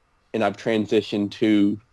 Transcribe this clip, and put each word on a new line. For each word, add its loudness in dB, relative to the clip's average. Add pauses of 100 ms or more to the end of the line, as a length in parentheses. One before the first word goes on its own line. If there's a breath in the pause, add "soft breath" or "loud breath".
(340)
and -2
I've -2
transitioned -2
to 2 (120)